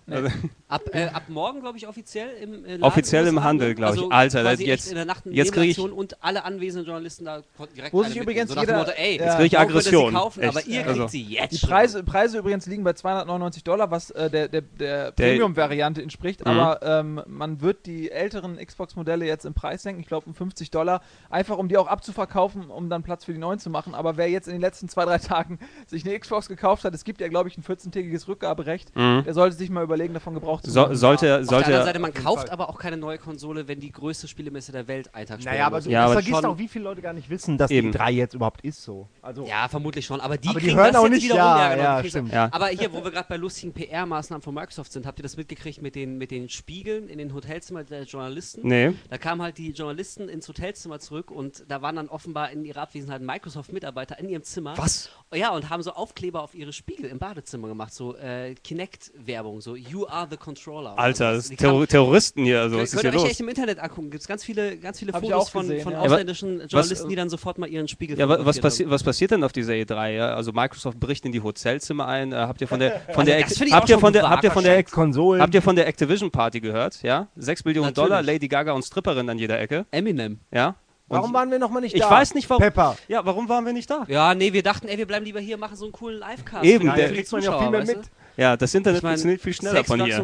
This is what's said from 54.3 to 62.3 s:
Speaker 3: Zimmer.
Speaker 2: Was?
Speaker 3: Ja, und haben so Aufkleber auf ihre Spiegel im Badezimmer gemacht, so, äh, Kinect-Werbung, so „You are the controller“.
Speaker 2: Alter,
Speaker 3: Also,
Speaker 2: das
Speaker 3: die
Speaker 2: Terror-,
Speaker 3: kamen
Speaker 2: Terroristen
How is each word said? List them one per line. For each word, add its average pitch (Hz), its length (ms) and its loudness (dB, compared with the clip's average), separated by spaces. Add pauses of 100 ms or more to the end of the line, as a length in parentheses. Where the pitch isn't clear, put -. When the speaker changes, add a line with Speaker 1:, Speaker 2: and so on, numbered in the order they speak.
Speaker 3:
Zimmer. 151 340 -10
Speaker 2:
Was? - 320 -4 (240)
Speaker 3:
Ja, 208 160 -2
und 151 200 -6
haben 175 120 -6
so 170 100 -10
Aufkleber 180 500 -8
auf 151 120 -16
ihre 147 180 -14
Spiegel 311 340 -14
im 127 120 -12
Badezimmer 147 500 -12
gemacht, 110 260 -10
so, 123 220 -10
äh, 127 460 -10
Kinect-Werbung, 117 1000 -12
so 117 160 -12
„You 139 300 -10
are 165 240 -8
the 151 60 -10
controller“. 147 640 -12
Speaker 2:
Alter, 123 300 2
Speaker 3:
Also, 113 100 0
Speaker 2:
das 123 100 -8
Speaker 3:
die 135 80 -12
Speaker 2:
Terror-, 139 160 6
Speaker 3:
kamen 143 160 4
Speaker 2:
Terroristen 135 560 6